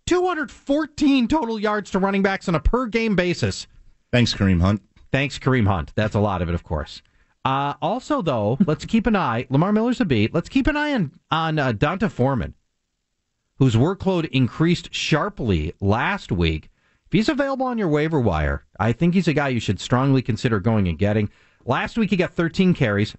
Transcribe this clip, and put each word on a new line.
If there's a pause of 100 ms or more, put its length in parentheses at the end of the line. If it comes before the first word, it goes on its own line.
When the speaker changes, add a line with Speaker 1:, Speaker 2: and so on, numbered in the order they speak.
Speaker 1:
Two
hundred
fourteen
total
yards
to
running
backs
on
a
per-game
basis. (420)
Speaker 2:
Thanks,
Kareem
Hunt. (300)
Speaker 1:
Thanks,
Kareem
Hunt.
That's
a
lot
of
it,
of
course. (420)
Uh,
also,
though,
<laughs>
let's
keep
an
eye.
Lamar
Miller's
a
beat.
Let's
keep
an
eye
on, (180)
on,
uh,
Donta
Foreman, (1040)
whose
workload
increased
sharply
last
week. (380)
If
he's
available
on
your
waiver
wire, (160)
I
think
he's
a
guy
you
should
strongly
consider
going
and
getting. (340)
Last
week,
he
got
thirteen
carries.